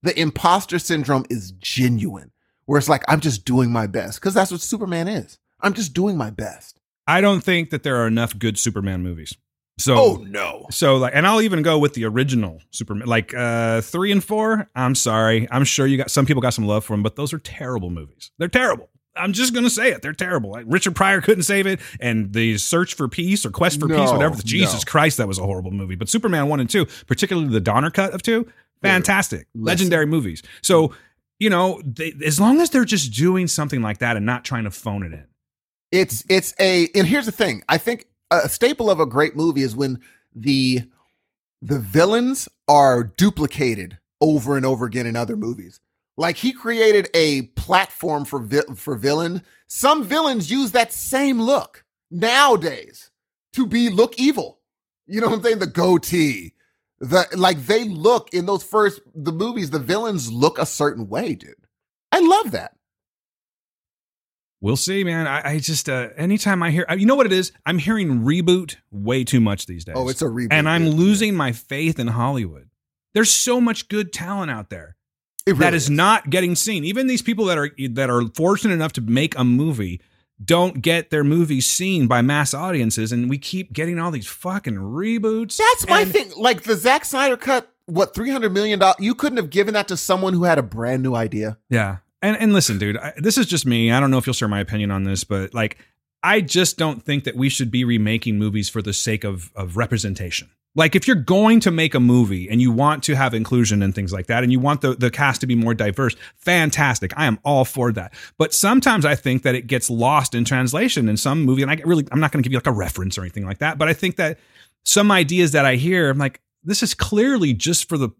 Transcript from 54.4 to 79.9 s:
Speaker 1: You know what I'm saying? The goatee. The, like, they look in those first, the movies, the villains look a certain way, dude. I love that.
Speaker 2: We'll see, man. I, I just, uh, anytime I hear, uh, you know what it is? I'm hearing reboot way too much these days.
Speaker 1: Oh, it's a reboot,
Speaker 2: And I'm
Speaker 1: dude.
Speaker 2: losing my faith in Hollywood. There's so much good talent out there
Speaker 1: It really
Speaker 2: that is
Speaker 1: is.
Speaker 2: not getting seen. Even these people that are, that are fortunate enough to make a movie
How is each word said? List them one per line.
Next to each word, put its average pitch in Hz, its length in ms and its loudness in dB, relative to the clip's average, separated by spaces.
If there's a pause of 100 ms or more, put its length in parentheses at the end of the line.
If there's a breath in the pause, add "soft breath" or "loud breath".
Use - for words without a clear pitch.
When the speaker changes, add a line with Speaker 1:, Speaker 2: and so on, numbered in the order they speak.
Speaker 1:
You 202 160 -6
know 233 60 0
what 226 100 0
I'm 180 60 -6
saying? 226 160 2
The 185 80 -2
goatee. 160 840 0 (460)
The, 156 340 2
like, 180 340 0
they 226 200 2
look 202 460 0
in 175 120 -2
those 196 180 -2
first, 202 360 0 (160)
the 156 160 -6
movies, 196 380 -4
the 151 100 -4
villains 180 540 -4
look 135 260 2
a 147 60 0
certain 117 420 -4
way, 160 280 -6
dude. - 180 -20 (580)
I 370 80 4
love 359 320 4
that. - 220 -8 (1900)
Speaker 2:
We'll 107 160 0
see, 190 280 -2
man. 165 240 -2
I, 143 240 -2
I 151 80 -2
just, 147 280 -4
uh, 127 300 -4
anytime 190 460 0
I 170 80 0
hear, 165 180 0
uh, 170 60 0
you 196 100 0
know 247 80 6
what 269 140 4
it 190 40 0
is? 185 200 0 (140)
I'm 170 120 0
hearing 165 440 0
reboot 170 540 2 (140)
way 113 340 -2
too 123 160 2
much 101 280 0
these 87 180 -12
days. 82 100 -14
Speaker 1:
Oh, 127 140 -4
it's 131 140 -4
a - 20 -2
reboot, 120 240 -4
Speaker 2:
And 156 180 4
I'm 165 180 2
Speaker 1:
dude. 156 100 2
Speaker 2:
losing 202 400 2
my 139 160 -2
faith 139 480 -4
in 120 80 -4
Hollywood. 117 600 -4 (440)
There's 214 160 2
so 247 320 2
much 233 260 -2
good 208 240 -4
talent 180 380 -8
out 110 220 -8
there 82 240 -16 (500)
Speaker 1:
It 196 60 4
really 143 80 2
Speaker 2:
that 170 160 4
is 151 80 0
Speaker 1:
is. 131 80 -2
Speaker 2:
not 175 400 2
getting 175 240 0
seen. 190 300 -4
Even 220 200 -2
these 254 160 0
people 226 240 -2
that 175 140 0
are, 147 100 -2 (220)
that 131 180 -2
are 120 140 2 (120)
fortunate 190 380 0
enough 160 200 -2
to 131 80 -4
make 127 360 0
a 127 60 2
movie 123 580 0 (420)